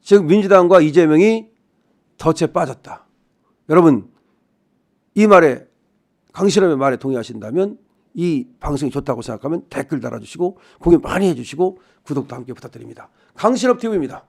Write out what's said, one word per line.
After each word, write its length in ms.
즉 240
민주당과 560
이재명이 680
덫에 340
빠졌다. 560
여러분 420
이 120
말에, 400
강신업의 440
말에 200
동의하신다면 800
이 320
방송이 320
좋다고 320
생각하면 460
댓글 320
달아주시고 580
공유 180
많이 300
해주시고 500
구독도 300
함께 180
부탁드립니다. 580
강신업 460
티비입니다. 480